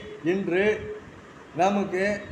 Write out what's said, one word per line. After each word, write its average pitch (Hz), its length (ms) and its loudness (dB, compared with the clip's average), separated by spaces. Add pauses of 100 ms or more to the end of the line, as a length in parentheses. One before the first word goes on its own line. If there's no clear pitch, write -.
(240)
இன்று 190 720 2 (600)
நமக்கு 196 680 2 (100)